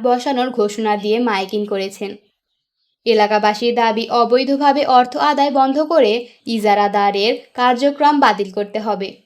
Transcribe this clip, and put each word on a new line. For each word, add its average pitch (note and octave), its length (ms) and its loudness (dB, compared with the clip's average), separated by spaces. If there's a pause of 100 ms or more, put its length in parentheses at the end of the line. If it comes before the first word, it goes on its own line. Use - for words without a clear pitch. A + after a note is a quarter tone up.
বসানোর B3 480 0
ঘোষণা G#3 460 -2
দিয়ে G#3 220 -2
মাইকিং G#3 480 -2
করেছেন। G3 500 -8 (880)
এলাকাবাসীর G#3+ 720 0
দাবি, A3+ 360 -2
অবৈধভাবে C4+ 760 0
অর্থ B3 300 2
আদায় C#4+ 340 0
বন্ধ C4+ 280 0
করে B3+ 480 2 (200)
ইজারাদারের G3+ 880 0 (200)
কার্যক্রম C#4 680 2
বাতিল G3+ 320 2
করতে G#3 280 -6
হবে G3+ 460 -6